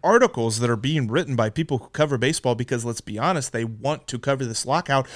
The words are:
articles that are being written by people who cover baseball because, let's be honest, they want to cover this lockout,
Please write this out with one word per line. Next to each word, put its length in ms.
articles 580
that 100
are 80
being 320
written 260
by 140
people 300
who 100
cover 280
baseball 380
because, 300
let's 160
be 180
honest, 320
they 140
want 420
to 100
cover 280
this 200
lockout, 400